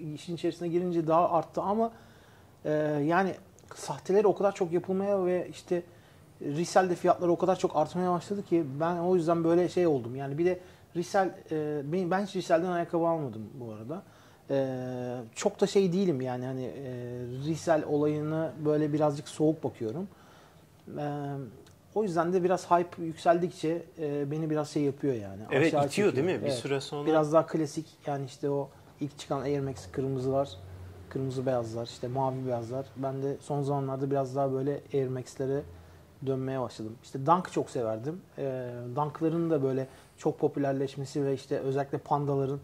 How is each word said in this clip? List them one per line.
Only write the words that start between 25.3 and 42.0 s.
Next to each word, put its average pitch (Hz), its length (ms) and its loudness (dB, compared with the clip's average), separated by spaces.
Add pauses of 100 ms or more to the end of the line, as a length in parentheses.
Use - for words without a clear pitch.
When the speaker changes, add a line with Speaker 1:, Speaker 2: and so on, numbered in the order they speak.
Speaker 2:
Evet, 135 160 6
Speaker 1:
Aşağı 143 180 4
Speaker 2:
itiyor 190 260 4
Speaker 1:
çekiyor. 135 160 2
Speaker 2:
değil 196 100 2
mi? 147 80 -2
Bir 143 40 2
Speaker 1:
Evet. 127 100 0
Speaker 2:
süre 135 220 -2
sonra. 147 260 -6
Speaker 1:
Biraz 156 260 4
daha 160 140 6
klasik 156 380 -4 (220)
yani 139 180 -4
işte 139 240 -6
o 139 200 -2 (300)
ilk 147 200 -6
çıkan 143 220 -4
Air 143 180 0
Max 135 320 -6
kırmızılar, 135 580 0 (600)
kırmızı 131 360 -4
beyazlar, 117 400 -2
işte - 220 -10
mavi 131 400 -2
beyazlar. 123 380 -4 (100)
Ben 135 280 -4
de 139 180 -2
son 143 200 -2
zamanlarda 135 500 -2
biraz 135 240 0
daha 139 180 2
böyle 139 280 -2 (120)
Air 135 140 2
Max'lere 131 540 -4 (640)
dönmeye 131 360 -2
başladım. 113 420 -8
İşte 135 220 -6
Dunk 175 260 4
çok - 180 -2
severdim. 123 520 -4 (160)
Ee, 131 320 -6 (260)
Dunk'ların 160 540 0
da 156 140 2
böyle 131 240 0 (300)
çok - 220 -2
popülerleşmesi 139 840 0
ve 139 80 2
işte 135 260 -4
özellikle 139 380 -2
pandaların 139 680 0